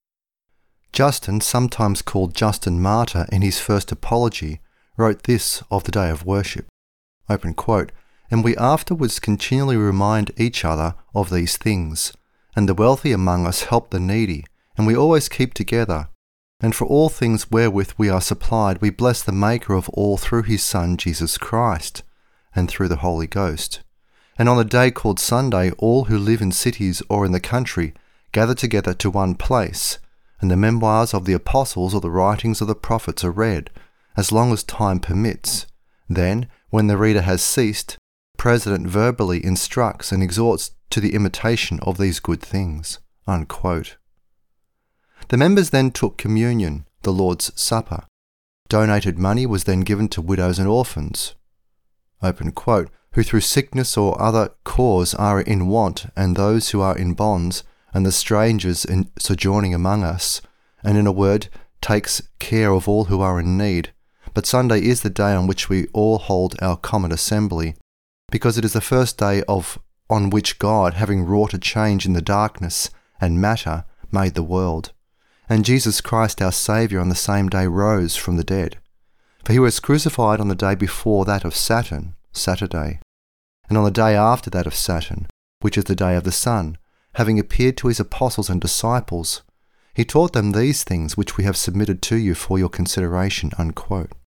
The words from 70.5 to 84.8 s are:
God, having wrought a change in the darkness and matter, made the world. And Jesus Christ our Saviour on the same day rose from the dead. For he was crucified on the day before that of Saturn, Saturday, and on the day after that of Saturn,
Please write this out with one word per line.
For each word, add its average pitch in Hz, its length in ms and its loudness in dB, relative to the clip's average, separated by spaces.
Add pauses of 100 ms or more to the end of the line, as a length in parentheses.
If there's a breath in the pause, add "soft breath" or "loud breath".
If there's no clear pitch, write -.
God, 101 360 2
having 98 320 0
wrought 104 260 2
a 92 60 -4
change 107 480 0
in 92 80 2
the 85 80 2
darkness 101 640 -2 (320 soft breath)
and 87 220 2
matter, 101 420 -2 (260 soft breath)
made 95 220 0
the 87 100 -2
world. 85 500 -2 (580)
And 110 140 4
Jesus 123 380 2
Christ 113 400 0
our 92 100 2
Saviour 107 480 0
on 90 80 0
the 92 60 0
same 101 340 0
day 92 180 0
rose 95 500 0
from 90 200 -2
the 82 80 0
dead. 95 320 -2 (720)
For 110 80 4
he 123 40 6
was 123 220 4
crucified 120 600 2
on 101 60 0
the 95 60 0
day 98 200 0
before 98 500 0
that 98 180 0
of 85 140 -4
Saturn, 85 580 -2 (180)
Saturday, 87 680 -4 (640)
and 107 120 2
on 107 60 4
the 101 60 4
day 110 240 4
after 110 360 2
that 87 160 -2
of 76 80 -6
Saturn, - 520 -4 (340)